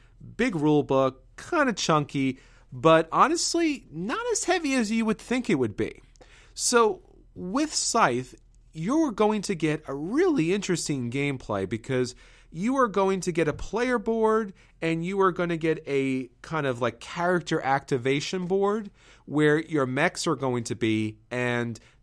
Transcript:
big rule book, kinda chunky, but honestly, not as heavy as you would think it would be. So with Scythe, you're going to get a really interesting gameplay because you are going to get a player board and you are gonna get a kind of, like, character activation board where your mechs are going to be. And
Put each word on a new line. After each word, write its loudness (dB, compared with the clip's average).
big 0
rule 4
book, 0
kinda 0
chunky, 0
but 6
honestly, 0
not -6
as -2
heavy 0
as 0
you 0
would 0
think -4
it 4
would -2
be. -6
So 2
with -4
Scythe, 0
you're 0
going 2
to -4
get -2
a -6
really 0
interesting -2
gameplay -4
because -2
you -2
are 4
going 2
to -4
get 0
a 0
player -2
board 0
and -2
you 0
are 4
gonna -2
get -2
a 0
kind -4
of, -2
like, -2
character -2
activation -2
board 0
where 4
your 0
mechs -2
are 0
going -2
to -6
be. -2
And -4